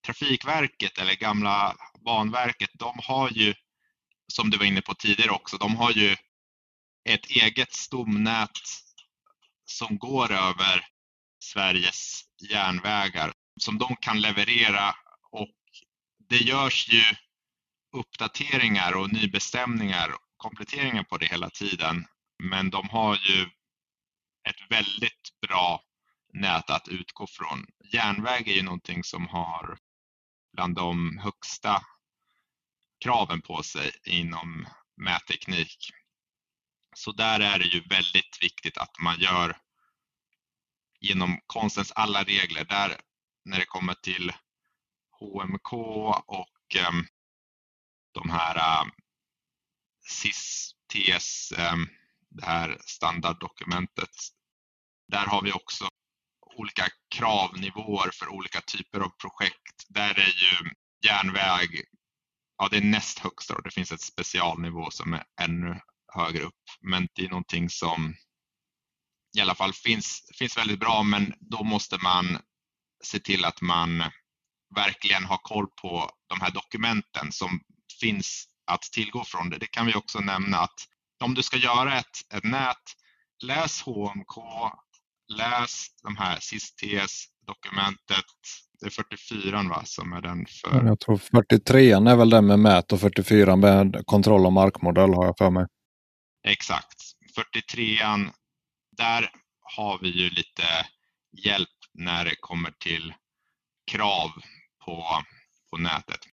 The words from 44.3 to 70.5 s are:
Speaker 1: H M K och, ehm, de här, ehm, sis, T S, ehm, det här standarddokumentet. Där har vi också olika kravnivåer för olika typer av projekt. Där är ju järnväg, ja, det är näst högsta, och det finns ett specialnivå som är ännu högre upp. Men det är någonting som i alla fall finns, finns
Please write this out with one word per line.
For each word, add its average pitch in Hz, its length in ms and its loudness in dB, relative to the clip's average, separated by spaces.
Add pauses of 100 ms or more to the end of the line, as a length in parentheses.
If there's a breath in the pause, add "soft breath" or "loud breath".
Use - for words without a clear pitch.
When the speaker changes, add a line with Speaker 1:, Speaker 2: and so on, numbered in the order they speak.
Speaker 1:
H 98 220 -12
M 95 200 -8
K - 160 -10 (500)
och, - 480 -12
ehm, 85 300 0 (1080)
de 82 160 -10
här, 82 520 0
ehm, 73 100 -6 (1160)
sis, - 640 -8 (220)
T 95 180 2
S, - 460 -4
ehm, 85 300 -2 (420)
det - 160 -16
här 82 400 -4
standarddokumentet. 87 1200 -6 (1000)
Där 101 140 -2
har 101 160 0
vi 101 100 -4
också - 340 -8 (720)
olika 104 280 -6 (320)
kravnivåer 95 960 -2
för - 160 -12
olika 95 320 -8
typer - 380 -10
av 92 100 0
projekt. - 800 -8
Där 101 300 0
är 95 140 4 (100)
ju 87 280 0 (340)
järnväg, 95 760 0 (760)
ja, 98 140 -2
det 107 60 2
är 101 40 4
näst 107 380 0
högsta, - 360 -10
och - 80 -10
det - 80 -12
finns 90 200 -6
ett 82 100 -10
specialnivå 85 920 -6
som 82 220 -6
är 80 100 -6 (180)
ännu 87 380 -4 (340)
högre 82 300 -4
upp. - 200 -14 (180)
Men 92 320 -2
det 92 120 -6
är 92 40 -10
någonting 87 400 -4
som 82 460 -4 (1200)
i 107 40 2
alla 92 140 2
fall 95 180 -2
finns, - 680 -6
finns 123 180 -4